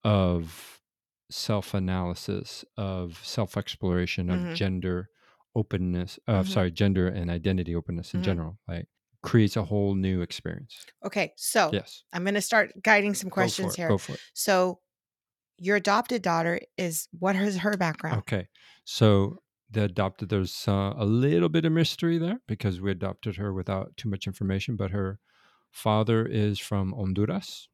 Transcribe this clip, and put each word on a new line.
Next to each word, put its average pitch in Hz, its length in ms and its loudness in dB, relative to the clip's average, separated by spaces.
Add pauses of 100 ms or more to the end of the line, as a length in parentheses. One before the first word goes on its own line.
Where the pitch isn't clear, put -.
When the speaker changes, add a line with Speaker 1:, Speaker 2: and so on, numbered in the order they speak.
Speaker 1:
of 87 760 2 (520)
self-analysis, 92 1300 -4 (120)
of 92 460 -6
self-exploration, 90 1040 -2
of 92 100 2
Speaker 2:
Mm-hmm. 175 160 -4
Speaker 1:
gender 92 540 -2 (460)
openness, 90 720 -2
uh, 101 140 4
Speaker 2:
Mm-hmm. 95 100 -2
Speaker 1:
sorry, 92 200 2
gender 95 360 2
and 90 220 -2
identity 87 460 0
openness 85 380 -6
in 90 80 0
Speaker 2:
Mm-hmm. 92 40 -2
Speaker 1:
general, 87 420 -2
like, 87 200 -8 (340)
creates 110 360 4
a 104 80 0
whole 101 300 0
new 95 260 2
experience. - 640 -10 (200)
Speaker 2:
Okay, 190 300 -2
so 190 380 2
Speaker 1:
Yes. - 300 -6 (100)
Speaker 2:
I'm 175 100 -6
gonna 202 180 0
start - 300 2 (100)
guiding 208 320 4
some 190 160 -6
Speaker 1:
Go - 40 -10
for 190 80 0
Speaker 2:
questions 185 320 0
Speaker 1:
it, - 40 -8
Speaker 2:
here. 175 120 -2
Speaker 1:
go 101 80 4
for - 160 -6
it. - 80 -10 (120)
Speaker 2:
So 185 460 2 (760)
your 185 180 0
adopted 208 460 2
daughter 170 400 0 (160)
is, 170 340 -4
what 185 240 0
is 196 220 0
her 208 180 0
background? 160 440 0
Speaker 1:
Okay, 95 280 -4 (380)
so 104 540 4 (300)
the 107 140 -2
adopted, 95 460 -2
there's, 95 380 -2
uh, 98 280 2
a 107 100 -2
little 143 440 4
bit 160 160 2
of 160 80 2
mystery 165 440 2
there 180 300 -2
because 98 320 -2
we 98 120 -2
adopted 95 440 -6
her 98 180 -4
without 95 440 -4
too 117 120 -6
much 98 160 -6
information, 98 520 -2
but 98 140 -2
her 98 280 -4 (500)
father 110 560 4
is 104 340 0
from 98 340 -2
Honduras 101 800 -2